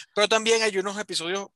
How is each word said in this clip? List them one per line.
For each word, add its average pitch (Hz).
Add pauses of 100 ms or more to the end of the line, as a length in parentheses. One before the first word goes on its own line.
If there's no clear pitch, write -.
(160)
Pero 208
también 220
hay 208
unos 196
episodios, 185